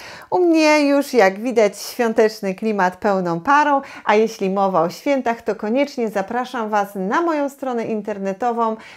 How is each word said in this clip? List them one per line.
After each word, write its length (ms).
U 80
mnie 500
już, 260
jak 260
widać, 380
świąteczny 760
klimat 420
pełną 440
parą, 420
a 100
jeśli 360
mowa 320
o 80
świętach, 520
to 120
koniecznie 540
zapraszam 600
Was 260
na 260
moją 280
stronę 360
internetową 920